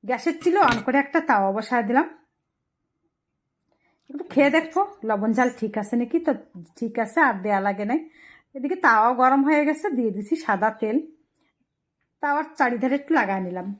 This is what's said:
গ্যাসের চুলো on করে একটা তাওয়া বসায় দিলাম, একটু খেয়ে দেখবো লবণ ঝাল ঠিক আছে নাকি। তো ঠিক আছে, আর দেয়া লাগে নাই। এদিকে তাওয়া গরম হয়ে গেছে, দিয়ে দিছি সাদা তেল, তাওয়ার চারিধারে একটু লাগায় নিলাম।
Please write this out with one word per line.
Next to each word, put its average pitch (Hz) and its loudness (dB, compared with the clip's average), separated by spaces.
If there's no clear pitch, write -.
গ্যাসের 285 -2
চুলো 359 2
on 233 2
করে 262 2
একটা 277 0
তাওয়া 196 4
বসায় 220 -2
দিলাম, 285 2
একটু 285 -10
খেয়ে 285 6
দেখবো 320 0
লবণ 214 0
ঝাল 254 2
ঠিক 214 -4
আছে 208 -6
নাকি। 247 -4
তো 302 0
ঠিক 233 -6
আছে, 214 -2
আর 226 0
দেয়া 202 0
লাগে 202 -4
নাই। 311 0
এদিকে 277 -6
তাওয়া 226 6
গরম 269 4
হয়ে 302 4
গেছে, 311 -2
দিয়ে 226 0
দিছি 208 -4
সাদা 208 0
তেল, 220 -2
তাওয়ার 294 0
চারিধারে 247 0
একটু 285 -6
লাগায় 190 -2
নিলাম। 180 -8